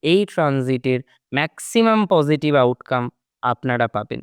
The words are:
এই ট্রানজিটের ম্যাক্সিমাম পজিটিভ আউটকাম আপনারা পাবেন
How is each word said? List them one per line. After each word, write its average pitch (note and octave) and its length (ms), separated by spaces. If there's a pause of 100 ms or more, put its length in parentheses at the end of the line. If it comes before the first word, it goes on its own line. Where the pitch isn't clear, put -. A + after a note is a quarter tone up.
এই F3+ 240
ট্রানজিটের C3 720 (340)
ম্যাক্সিমাম G#3+ 720
পজিটিভ D3+ 480
আউটকাম B2 540 (320)
আপনারা A#2+ 460
পাবেন A2 360